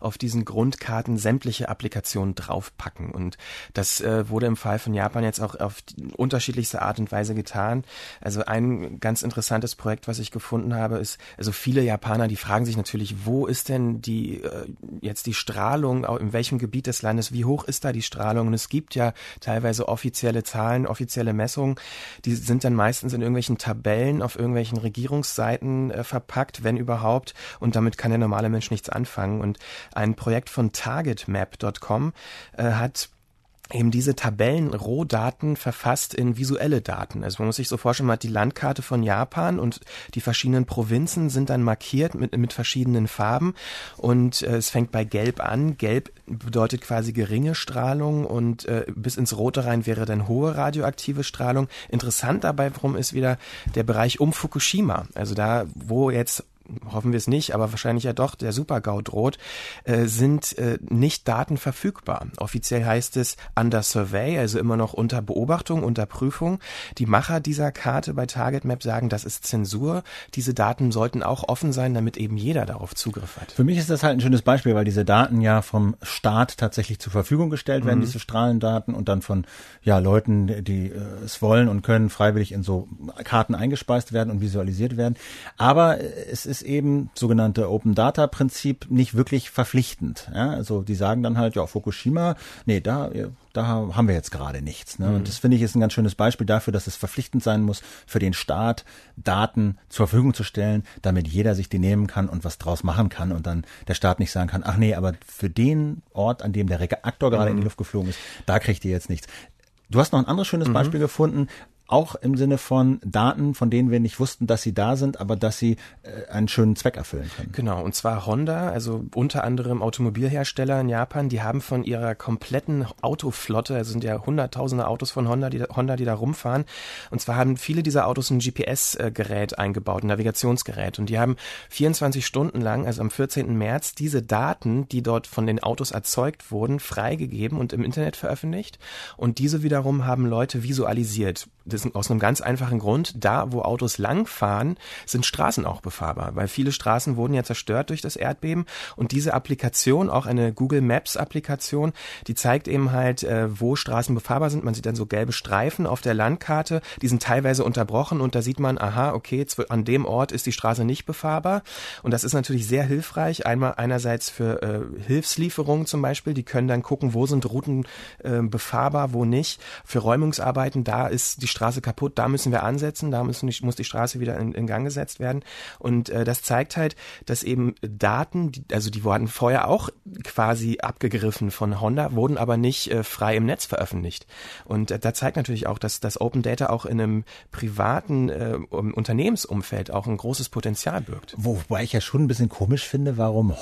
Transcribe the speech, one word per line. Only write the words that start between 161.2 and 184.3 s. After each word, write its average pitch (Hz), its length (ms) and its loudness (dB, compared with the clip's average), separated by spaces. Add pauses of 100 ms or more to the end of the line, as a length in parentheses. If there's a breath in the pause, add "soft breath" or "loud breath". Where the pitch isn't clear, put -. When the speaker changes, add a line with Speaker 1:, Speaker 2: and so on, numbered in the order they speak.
Speaker 1:
und 120 80 2
das 117 120 2
ist 123 100 0
natürlich 131 340 0
sehr 131 160 2
hilfreich, 160 640 -2
einmal 127 280 2
einerseits 120 540 0
für, 113 320 -2
äh, 107 200 -2 (260)
Hilfslieferungen 151 800 0
zum 147 160 -2
Beispiel, 143 320 -2
die 127 80 -2
können 127 240 0
dann 120 160 2
gucken, 135 320 0
wo 123 100 4
sind 135 240 2
Routen, 131 380 -2 (360 loud breath)
äh, 120 200 0
befahrbar, 127 720 0
wo 117 120 2
nicht. 123 340 0 (240 loud breath)
Für - 160 -4
Räumungsarbeiten, 131 840 2
da 117 240 0
ist - 340 -2
die 123 140 -2
Straße 120 260 0
kaputt, 135 380 -2
da 117 80 2
müssen 135 240 2
wir 120 120 2
ansetzen, 147 480 -2
da 123 120 0
müssen 120 240 -2
die, 123 180 -4
muss 120 120 0
die 123 80 -6
Straße 117 340 -2
wieder 117 180 -2
in, 113 140 -2
in 113 160 -2
Gang 107 160 -2
gesetzt 139 380 -6
werden. 135 200 -2 (380 loud breath)
Und, 120 300 2
äh, 117 160 0
das 120 180 -2
zeigt 127 320 0
halt, 156 220 0 (280 loud breath)
dass 117 180 -2
eben 123 380 0
Daten, 110 720 0
die, 127 220 -14
also 107 160 0
die 107 160 -6
wurden 110 240 2
vorher 123 400 2
auch 190 200 2 (360)
quasi 113 560 0
abgegriffen 110 720 0
von 101 280 -2
Honda, 127 320 0
wurden 123 260 2
aber 117 200 2
nicht, 123 340 0
äh, 113 120 2
frei 110 340 0
im 113 80 4
Netz 135 200 -2
veröffentlicht. - 640 -4 (380 loud breath)